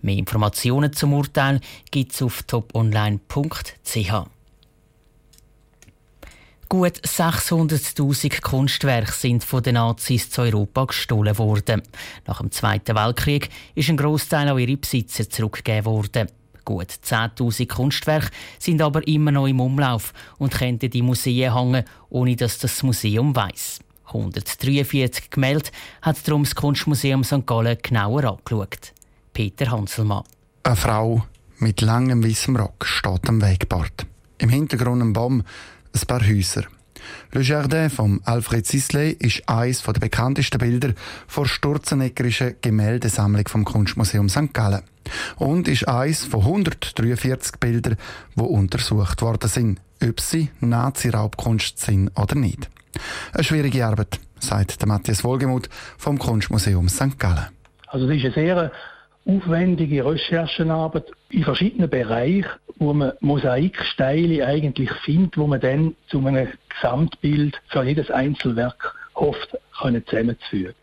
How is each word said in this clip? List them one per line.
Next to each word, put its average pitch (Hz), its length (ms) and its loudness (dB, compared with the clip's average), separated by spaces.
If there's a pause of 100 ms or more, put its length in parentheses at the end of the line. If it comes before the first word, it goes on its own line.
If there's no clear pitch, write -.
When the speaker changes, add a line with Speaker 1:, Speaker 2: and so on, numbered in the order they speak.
Speaker 1:
Mehr 98 160 0
Informationen 120 760 0
zum 143 200 0
Urteil 139 460 2 (320)
gibt's 135 320 -2
auf - 200 -4
toponline 107 840 0
punkt - 560 -4
c 98 260 -2
h. 101 160 0 (2500)
Gut 180 360 2
sechshunderttausend 151 1400 0
Kunstwerke 131 680 0
sind 120 320 0
von 131 180 -2
den 120 140 2
Nazis 117 560 0
zu 127 100 -2
Europa 113 440 0
gestohlen 104 520 0
worden. 107 460 0 (420)
Nach - 140 -6
dem - 120 -4
Zweiten 107 440 0
Weltkrieg 123 540 0 (260)
ist 135 140 0
ein 160 80 2
Grossteil 147 500 2
an 139 100 2
ihre 127 200 0
Besitzer - 520 -4
zurückgegeben 110 560 -2
worden. 107 420 0 (380)
Gut 92 260 -6 (100)
zehntausend 113 680 -2
Kunstwerke 151 600 0 (300)
sind 160 240 2
aber 156 240 0
immer 151 240 4
noch 139 160 4
im 131 120 2
Umlauf 127 540 0 (240)
und 135 160 -2
könnten 123 380 -2
in 120 140 2
Museen 123 500 2
hängen, 127 280 2 (280)
ohne 123 240 2
dass 117 240 -2
das - 240 -4
Museum 123 520 2
weiss. - 440 -4 (340)
Hundertdreiundvierzig 131 1160 -2
Gemälde 139 400 0 (320)
hat - 240 0
darum 147 160 2
das 139 100 -2
Kunstmuseum 139 680 0
St. 135 240 0
Gallen 113 340 2
genauer 117 420 0
angeschaut. - 680 -6 (400)
Peter 117 380 -2
Hanselmann. 104 540 -2 (360)
Speaker 2:
Eine 123 140 2
Frau 110 480 2 (340)
mit 110 240 0
langem 120 420 4
weißem 113 320 0
Rock 107 300 -4
steht - 420 -2
am 113 140 4
Wegbord. 92 640 0 (320)
Im 113 120 2
Hintergrund 123 520 2
ein 113 120 2
Baum, 117 300 0 (520)
ein - 120 -2
paar 123 140 0
Häuser. 101 440 2 (680)
Le 135 100 0
Jardin 147 480 2
von 101 360 2
Alfred 117 420 0
Sisley 143 440 0
ist - 380 -2
eines 123 320 0
der - 120 -4
bekanntesten 123 640 0
Bilder 123 340 2 (320)
vor 143 220 -2
sturzeneggerischen 131 1120 -2
Gemäldesammlung 107 840 2
vom 107 180 0
Kunstmuseum 101 640 2
St. 147 240 0
Gallen. 101 300 0 (540)
Und 170 300 0
ist - 200 0
eines 135 380 0
von 101 200 2
hundertdreiundvierzig 131 1120 0
Bildern, 117 380 0 (380)
die 117 60 0
untersucht 101 840 0
worden 113 260 0
sind, 113 300 0 (240)
ob 113 160 0
sie 165 300 -2 (100)
Nazi-Raubkunst 117 1200 0
sind 98 360 2
oder 101 200 0
nicht. 123 340 -2 (640)
Eine 160 100 0
schwierige 131 440 2
Arbeit, 107 320 0 (180)
sagt - 440 -2
der 101 60 2
Matthias 104 360 0
Wohlgemuth 127 440 0 (300)
vom 147 220 -2
Kunstmuseum 98 720 2
Sankt 135 280 0
Gallen. 87 300 0 (400)
Speaker 3:
Also 127 200 -2
es 151 100 2
ist 131 80 0
eine 127 80 0
sehr 165 380 2 (540)
aufwendige 165 800 2
Recherchenarbeit 160 1000 -2 (240)
in 190 140 0
verschiedenen 165 460 0
Bereichen, 127 600 0 (260)
wo 147 160 2
man 143 260 2
Mosaiksteine 143 1300 0
eigentlich 139 460 0 (140)
findet, 170 320 2
wo 151 100 2
man 139 120 2
dann 147 360 2 (120)
zu 147 120 -2
einem 135 300 2 (200)
Gesamtbild 147 920 0 (100)
für 135 140 0
jedes 147 280 0
Einzelwerk 127 840 -2 (220)
hofft, - 420 -2 (240)
können 120 260 0
zusammenzufügen. 113 760 -2